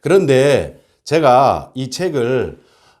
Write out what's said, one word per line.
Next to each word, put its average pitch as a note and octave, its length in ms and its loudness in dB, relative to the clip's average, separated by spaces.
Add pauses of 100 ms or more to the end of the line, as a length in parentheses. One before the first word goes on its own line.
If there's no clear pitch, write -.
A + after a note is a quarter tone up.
그런데 C#3 760 0 (260)
제가 B2+ 720 2
이 B2+ 160 -10
책을, B2+ 680 -4 (400)